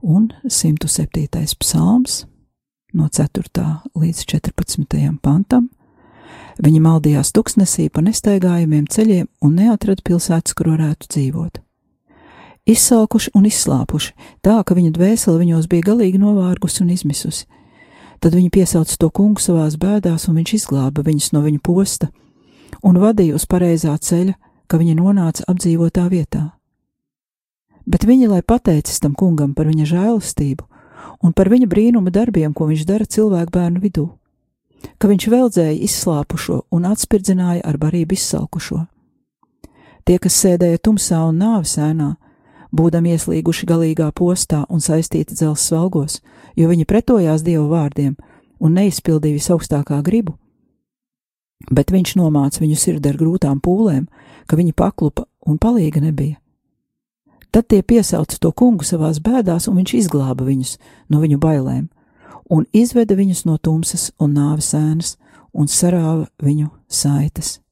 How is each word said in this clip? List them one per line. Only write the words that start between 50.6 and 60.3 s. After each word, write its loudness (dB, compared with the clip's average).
Bet 0
viņš 0
nomāca 0
viņu 0
sirdi -2
ar -4
grūtām 0
pūlēm, 0
ka 0
viņi 0
paklupa -2
un 0
palīga 0
nebija. -2
Tad 2
tie 4
piesauca 0
to 0
kungu 2
savās -2
bēdās, 0
un 2
viņš -2
izglāba 0